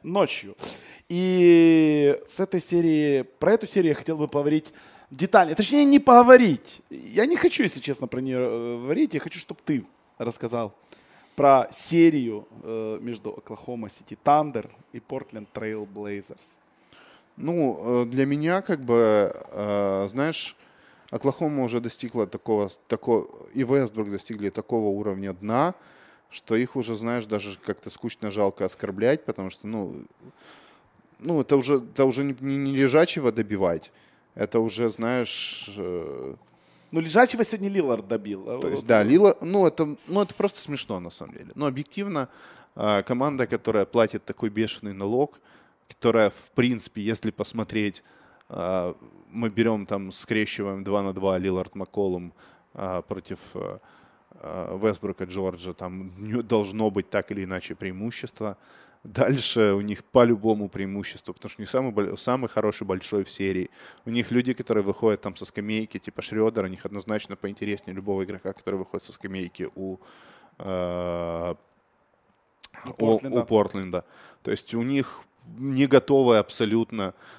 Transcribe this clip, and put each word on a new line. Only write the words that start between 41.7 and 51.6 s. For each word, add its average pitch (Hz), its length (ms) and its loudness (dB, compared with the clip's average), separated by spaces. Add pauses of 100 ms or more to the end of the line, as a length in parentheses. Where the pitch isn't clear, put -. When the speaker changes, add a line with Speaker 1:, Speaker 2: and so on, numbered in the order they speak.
Speaker 2:
а, 104 260 2
команда, 127 460 -2
которая 107 380 0
платит 110 380 0
такой - 260 -6
бешеный 104 440 -4
налог, 107 460 -4 (480)
которая, 110 420 2
в - 240 -14
принципе, 120 480 -2
если 107 300 -4
посмотреть, 104 720 -6 (440)
а, 90 460 -4 (380)
мы 113 180 -4
берем 107 340 0
там, 98 280 -8
скрещиваем 101 720 -4
два 101 180 -2
на 98 100 -4
два 95 260 0
Лилард 92 360 -4